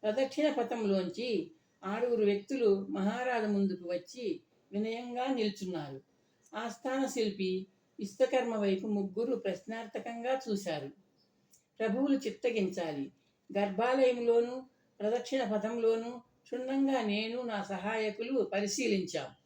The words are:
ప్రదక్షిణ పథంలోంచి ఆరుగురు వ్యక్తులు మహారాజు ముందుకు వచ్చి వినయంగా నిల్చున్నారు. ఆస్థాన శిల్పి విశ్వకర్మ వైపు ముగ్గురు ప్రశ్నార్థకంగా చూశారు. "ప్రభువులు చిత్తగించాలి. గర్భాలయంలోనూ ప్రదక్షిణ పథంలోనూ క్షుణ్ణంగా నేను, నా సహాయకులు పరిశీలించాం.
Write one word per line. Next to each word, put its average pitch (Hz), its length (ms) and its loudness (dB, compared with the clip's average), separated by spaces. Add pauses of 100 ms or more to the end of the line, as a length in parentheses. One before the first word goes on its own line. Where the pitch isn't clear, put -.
ప్రదక్షిణ 269 480 2
పథంలోంచి 214 1000 0 (340)
ఆరుగురు 226 400 2
వ్యక్తులు 202 640 2
మహారాజు 226 560 0
ముందుకు 196 440 0
వచ్చి 180 500 -4 (320)
వినయంగా 240 640 -4
నిల్చున్నారు. 185 680 -4 (540)
ఆస్థాన 254 500 -2
శిల్పి 196 640 0 (320)
విశ్వకర్మ 240 560 0
వైపు 196 320 2
ముగ్గురు 214 480 -2
ప్రశ్నార్థకంగా 226 1040 -4 (100)
చూశారు. 170 400 -2 (920)
"ప్రభువులు 262 380 2
చిత్తగించాలి. 185 920 -2 (460)
గర్భాలయంలోనూ 240 1040 4 (360)
ప్రదక్షిణ 240 440 0
పథంలోనూ 226 720 0
క్షుణ్ణంగా 262 840 0
నేను, 220 400 -2
నా 214 220 -2
సహాయకులు 214 800 -2
పరిశీలించాం. 196 840 0 (200)